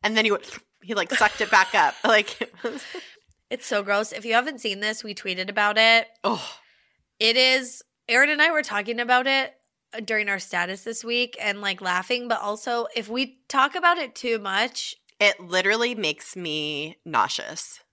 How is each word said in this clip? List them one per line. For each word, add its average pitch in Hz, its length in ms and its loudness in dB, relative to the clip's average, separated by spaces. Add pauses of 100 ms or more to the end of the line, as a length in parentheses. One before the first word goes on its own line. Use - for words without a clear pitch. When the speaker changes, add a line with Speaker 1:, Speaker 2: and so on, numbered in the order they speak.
Speaker 1:
And 220 140 0
then 220 80 2
he 214 60 2
went, 196 140 -2 (360)
he, 196 140 -8
like, 196 180 -2
sucked 214 280 2
it 202 100 -2
back 190 240 6
up. 151 240 4
<laughs> - 40 -20
Like, 214 380 4
it 233 100 -8 (120)
was 254 200 -6 (680)
Speaker 2:
It's - 180 -8
so 208 160 -2
gross. 202 280 0
If 220 140 -10
you 226 80 -2
haven't 254 260 0
seen 202 220 -6
this, 214 220 -4
we 208 120 -10
tweeted 185 340 -6
about 208 280 2
it. 226 300 6 (160)
Speaker 1:
Oh. - 340 -2 (640)
Speaker 2:
It 226 180 4
is, 254 460 2 (260)
Aaron 262 200 6
and 294 120 2
I 320 100 6
were 302 120 0
talking 208 360 -4
about 247 280 2
it, 269 260 0 (420)
uh, - 40 -10
during 214 300 -2
our 196 100 -2
status 185 440 -4
this 226 200 -10
week 240 360 -4
and, 208 220 -4
like, 196 180 -4
laughing, 190 480 -2
but 233 140 -2
also 226 540 -4
if 220 120 -6
we 254 400 -6
talk 277 280 2
about 349 240 4
it 269 160 -8
too 226 240 -2
much 202 560 -4 (240)
Speaker 1:
It 202 200 4
literally 196 560 0
makes 156 400 -4
me 151 680 -6
nauseous. - 760 -2 (140)